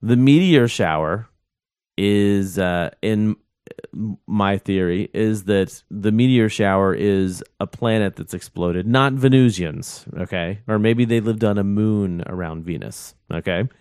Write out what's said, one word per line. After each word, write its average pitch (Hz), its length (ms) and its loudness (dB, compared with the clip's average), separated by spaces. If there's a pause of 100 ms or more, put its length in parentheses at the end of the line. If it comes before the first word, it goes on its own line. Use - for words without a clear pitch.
the 117 160 2
meteor 143 500 6
shower 82 600 -2 (720)
is, 101 600 2
uh, 87 320 -2 (120)
in 107 340 0 (880)
my 98 320 0
theory, 92 540 -2
is 110 320 -2
that 98 460 -2
the 104 220 -4
meteor 117 360 4
shower 98 460 2
is 95 500 0 (160)
a 101 60 -6
planet 110 500 -2
that's - 180 -12
exploded, 87 520 -4
not 135 260 2
Venusians, 127 920 0 (100)
okay? 90 500 -6
Or 110 120 0
maybe 113 260 2
they 117 160 2
lived 110 240 -2
on 104 140 2
a 98 60 0
moon 101 640 0
around 82 380 -8
Venus, - 500 -10 (180)
okay? 90 360 -2 (120)